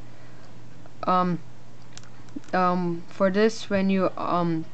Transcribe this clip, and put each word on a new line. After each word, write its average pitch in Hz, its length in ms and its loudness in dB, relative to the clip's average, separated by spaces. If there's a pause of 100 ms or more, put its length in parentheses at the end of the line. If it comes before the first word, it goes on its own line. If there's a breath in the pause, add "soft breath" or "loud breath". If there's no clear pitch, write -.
(1040 loud breath)
Um, 180 340 4 (1120)
um, 180 560 2
for 196 220 2
this, 214 400 2
when 190 180 4
you, 190 300 4
um, 170 560 2